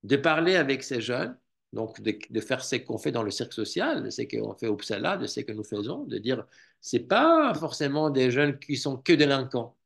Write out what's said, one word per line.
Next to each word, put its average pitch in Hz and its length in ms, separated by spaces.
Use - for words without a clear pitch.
de 110 120
parler 160 400
avec 139 260
ces 120 200
jeunes, 123 360
donc 110 280
de, 104 160
de 110 120
faire 131 220
ce 131 140
qu'on 113 200
fait 147 140
dans 120 120
le 101 80
cirque - 220
social, 233 500
de 107 60
ce 117 140
qu'on 107 320
fait 117 120
au 104 60
Uppsala, 120 440
de 127 100
ce - 140
que - 100
nous 107 120
faisons, 123 420
de 110 120
dire, 117 280
c'est - 280
pas 302 460
forcément 151 560
des 127 220
jeunes 143 280
qui 147 160
sont 135 220
que 170 160
délinquants. 131 720